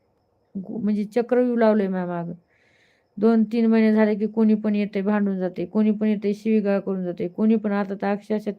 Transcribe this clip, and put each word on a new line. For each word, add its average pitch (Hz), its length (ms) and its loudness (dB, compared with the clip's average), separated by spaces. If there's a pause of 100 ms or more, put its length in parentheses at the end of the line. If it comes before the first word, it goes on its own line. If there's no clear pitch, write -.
(540)
म्हणजे 208 520 -4
चक्र 233 340 0
येऊ 247 160 2
लावलंय 214 320 2
माझ्या 185 180 -4
मागं. 170 260 -6 (840)
दोन 226 260 4
तीन 226 220 0
महिने 220 280 4
झाले 214 200 4
की 208 120 -4
कोणी 214 280 2
पण 214 200 -2
येते, 208 280 -2
भांडून 202 360 0
जाते, 180 280 -4
कोणी 214 240 0
पण 214 180 -2
येते, 208 260 -2
शिवीगाळ 202 460 0
करून 190 240 -4
जाते, 175 240 -6
कोणी 220 280 2
पण. 208 160 -2
आता 202 220 -2
तर 202 120 -6
अक्षरशः 208 520 -4